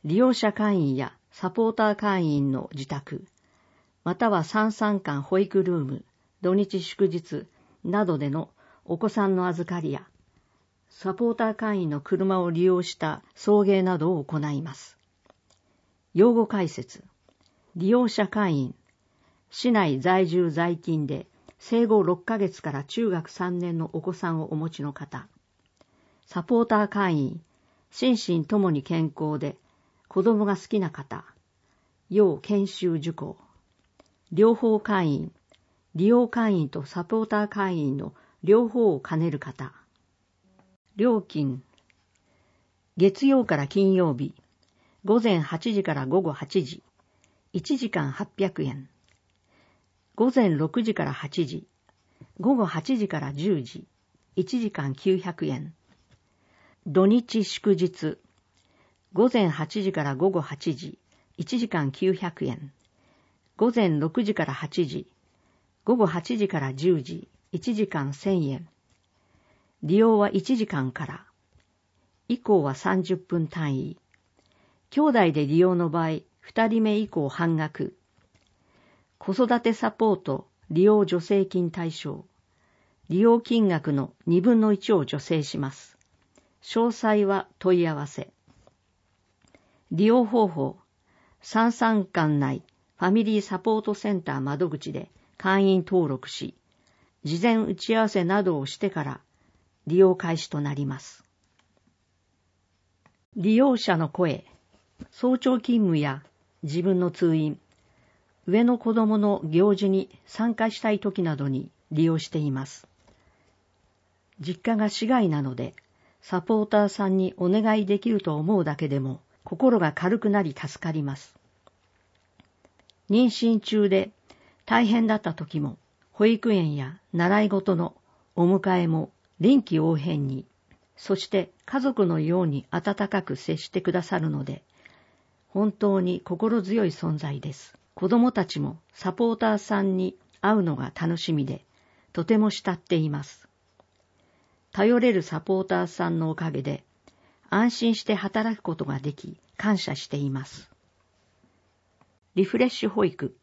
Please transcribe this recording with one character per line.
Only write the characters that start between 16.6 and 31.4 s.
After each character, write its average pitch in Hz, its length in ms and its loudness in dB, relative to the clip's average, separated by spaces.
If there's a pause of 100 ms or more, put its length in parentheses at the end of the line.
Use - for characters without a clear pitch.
説。 - 360 -12 (720)
利 180 140 0
用 240 180 4
者 208 200 0
会 202 280 0
員、 131 200 -4 (720)
市 - 220 -2
内 165 280 2
在 185 280 2
住 170 240 2
在 170 260 -2
勤 156 300 -2
で、 131 200 -8 (300)
生 233 280 0
後 214 180 4
六 175 200 0
ヶ 190 140 -2
月 196 240 -2
か 147 120 -6
ら 139 100 -6
中 226 260 -2
学 165 200 -4
三 180 280 -4
年 175 200 -4
の 160 160 -4
お 160 80 -6
子 185 120 -6
さ 170 180 -4
ん 160 100 -2
を - 100 -8
お 160 40 -6
持 156 140 -4
ち 151 140 -10
の 147 80 -6
方。 139 360 -14 (1000)
サ 175 180 -8
ポ 233 200 2
ー - 20 2
タ 214 180 2
ー 202 60 0
会 190 260 0
員、 151 260 -2 (480)
心 247 280 0 (240)
身 151 40 -4
と 208 140 0
も 185 100 2
に 143 140 0
健 165 320 -2
康 151 240 -4
で、 143 180 -8 (520)
子 190 120 0
供 214 240 4
が 202 100 2
好 - 120 -14
き 214 120 0
な 175 120 -2
方。 - 340 -14 (840)